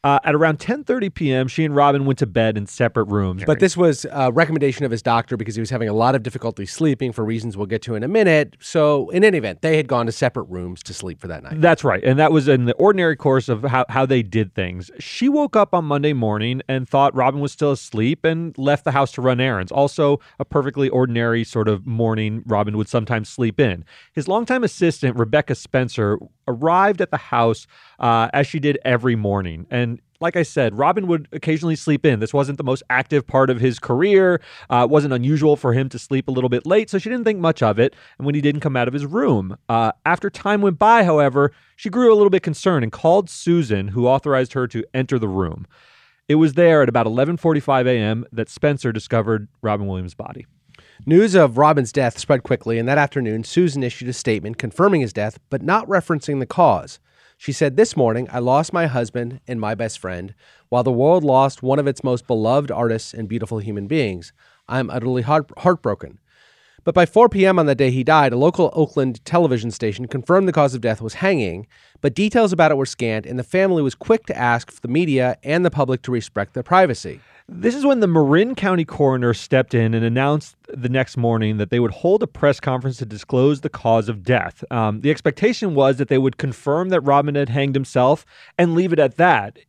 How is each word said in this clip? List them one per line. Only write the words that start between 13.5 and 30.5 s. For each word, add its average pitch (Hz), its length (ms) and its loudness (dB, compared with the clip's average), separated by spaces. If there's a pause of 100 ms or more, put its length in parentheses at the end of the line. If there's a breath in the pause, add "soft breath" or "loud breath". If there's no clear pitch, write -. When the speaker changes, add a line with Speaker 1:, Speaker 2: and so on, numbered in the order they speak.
Speaker 1:
how, 127 240 0
how 135 180 0
they 131 160 2
did 104 320 -4
things. 90 460 -8
She - 280 -4
woke 285 280 0
up 202 180 2
on 170 120 -2
Monday 143 260 0
morning 117 560 -2
and 131 200 -4
thought 139 240 2
Robin 131 280 0
was 143 100 -4
still 147 220 -2
asleep 123 520 -2
and 165 320 -2
left 143 280 0
the 147 80 -2
house 135 200 2
to 131 100 -8
run 123 180 2
errands. 107 320 -2
Also, 143 480 0 (180 soft breath)
a 139 60 -6
perfectly 139 440 -2
ordinary 117 540 0
sort 110 240 -2
of 104 180 0
morning 110 640 -2
Robin 104 300 -2
would 107 120 -2
sometimes 110 400 -2
sleep 117 300 -4
in. 95 260 0 (280 soft breath)
His 147 160 -6
longtime 240 340 0
assistant, 156 540 -2
Rebecca 120 400 0
Spencer, 117 640 -2 (300)
arrived 170 520 0
at 180 100 -2
the 147 60 -4
house, 117 500 -2 (320 soft breath)
uh, 117 340 2
as 139 140 0
she 160 140 -6
did 143 240 0
every 123 320 0
morning. 98 520 -4
And 120 320 -4 (200)
like 170 160 -2
I 170 80 0
said, 113 340 -2